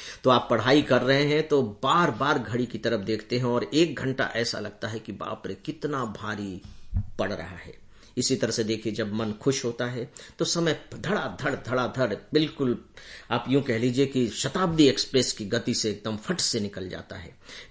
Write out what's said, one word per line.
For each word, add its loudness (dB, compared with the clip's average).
तो 6
आप 6
पढ़ाई 6
कर 4
रहे 4
हैं 2
तो 4
बार-बार 2
घड़ी -2
की -6
तरफ 0
देखते -2
हैं 0
और 0
एक 4
घंटा -2
ऐसा -2
लगता -8
है -6
कि -10
बाप -8
रे, -6
कितना -6
भारी -6
पड़ -2
रहा -10
है। -18
इसी 2
तरह 0
से 0
देखिए, -2
जब -4
मन -2
खुश 0
होता -4
है -6
तो -2
समय 0
धड़ाधड़, -4
धड़ाधड़, -2
बिल्कुल 0
आप 0
यूं 4
कह 0
लीजिए 2
कि 2
शताब्दी 4
एक्सप्रेस 2
की -8
गति -2
से 0
एकदम -4
फट -4
से 0
निकल -6
जाता -12
है। -14